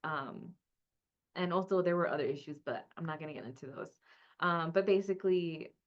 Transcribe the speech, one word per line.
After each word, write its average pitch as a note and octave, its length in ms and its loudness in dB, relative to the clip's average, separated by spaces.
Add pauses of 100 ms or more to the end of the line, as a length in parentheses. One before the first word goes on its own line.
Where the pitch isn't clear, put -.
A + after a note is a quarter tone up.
Um, D3+ 460 -6 (840)
and F3+ 180 0
also F#3 300 2
there F3 140 4
were F3 120 2
other D3 160 0
issues, C#3+ 400 -4
but A#2+ 220 -6 (100)
I'm E3 80 -8
not D#3 160 -6
gonna D#3 140 -8
get - 100 -10
into C3 220 -12
those. - 340 -12 (400)
Um, E3+ 300 2
but F#3+ 160 4
basically F#3 880 2 (120)